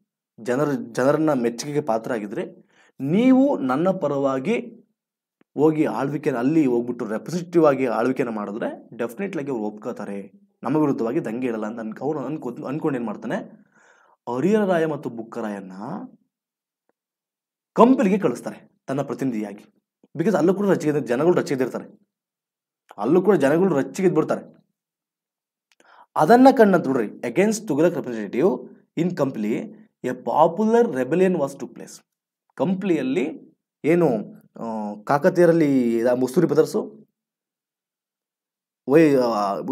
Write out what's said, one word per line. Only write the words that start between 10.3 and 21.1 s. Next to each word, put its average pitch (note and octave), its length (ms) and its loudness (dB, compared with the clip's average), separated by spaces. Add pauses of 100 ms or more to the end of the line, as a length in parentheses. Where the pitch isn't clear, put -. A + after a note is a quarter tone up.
ನಮ್ಮ C3+ 140 -2
ವಿರುದ್ಧವಾಗಿ C#3 480 -2
ದಂಗೆ A#2+ 220 -6
ಹೇಳಲ್ಲ A2 200 -6
ಅಂತ A#2 140 -10
ಅನ್ಕೊ-, A2 240 -10
ಅವ್ರು C#3+ 200 -6
ಅನ್ಕೊ-, B2+ 420 -10
ಅನ್ಕೊಂಡು D3 320 -4
ಏನ್ A#2 80 -8
ಮಾಡ್ತಾನೆ, A#2 600 -10 (720)
ಹರಿಹರ G3+ 280 2
ರಾಯ E3+ 220 2
ಮತ್ತು C#3+ 240 -6
ಬುಕ್ಕರಾಯನ್ನ G#2+ 640 -10 (2000)
ಕಂಪ್ಲಿಗೆ A3 460 6
ಕಳಿಸ್ತಾರೆ - 520 -4 (160)
ತನ್ನ C3+ 160 -4
ಪ್ರತಿನಿಧಿಯಾಗಿ. A#2 640 -6 (520)
Because E3 200 2
ಅಲ್ಲೂ E3+ 180 4
ಕೂಡ G3+ 120 -2
ರಚ್ಚಿಗೆ, D3+ 340 0
ಜನಗಳು C3+ 340 2